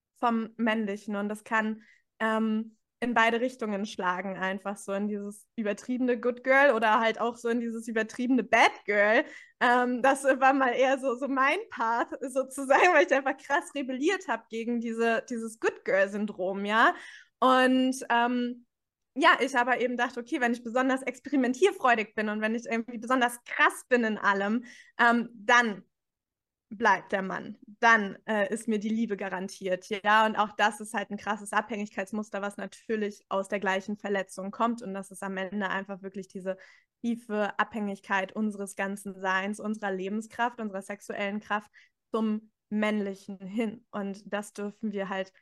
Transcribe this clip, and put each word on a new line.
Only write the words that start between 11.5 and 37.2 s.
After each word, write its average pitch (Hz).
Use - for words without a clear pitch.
Path 233
sozusagen, 269
weil 320
ich 370
einfach 277
krass 339
rebelliert 285
hab 226
gegen 226
diese, 226
dieses 226
Good -
Girl-Syndrom, 196
ja. 233
Und, 254
ähm, 240
ja, 320
ich 262
aber 247
eben 247
dachte, 240
okay, 277
wenn 240
ich 240
besonders 262
experimentierfreudig 254
bin 214
und 214
wenn 220
ich 233
irgendwie 233
besonders 247
krass -
bin 247
in 214
allem, 202
ähm, 220
dann 220
bleibt 196
der 196
Mann, 190
dann, 214
äh, 208
ist 208
mir 214
die 208
Liebe 214
garantiert, 185
ja, 208
und 214
auch 214
das 220
ist 214
halt 202
ein 208
krasses 208
Abhängigkeitsmuster, 208
was 202
natürlich 208
aus 196
der 208
gleichen 196
Verletzung 196
kommt 233
und 190
das 196
ist 185
am 190
Ende 190
einfach 190
wirklich 190
diese 190
tiefe 214